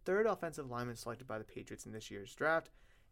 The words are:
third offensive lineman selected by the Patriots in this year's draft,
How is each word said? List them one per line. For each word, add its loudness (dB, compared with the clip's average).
third 6
offensive 0
lineman -2
selected -8
by -4
the -6
Patriots -10
in -10
this -8
year's -10
draft, 4